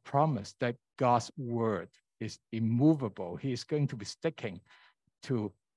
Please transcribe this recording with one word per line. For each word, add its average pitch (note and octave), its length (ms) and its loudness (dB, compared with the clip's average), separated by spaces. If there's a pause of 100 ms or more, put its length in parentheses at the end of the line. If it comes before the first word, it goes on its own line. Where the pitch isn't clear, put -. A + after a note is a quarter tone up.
promise C#3 560 0
that B2 160 -2 (220)
God's A#2+ 400 2
word A#2 500 -2 (320)
is G#2+ 180 -8 (140)
immovable. A2+ 840 2
He C3+ 160 -4
is A#2+ 140 -4
going D3 240 0
to C#3 80 -8
be G2+ 80 -10
sticking A2 560 -6 (600)
to G#2+ 300 -2 (240)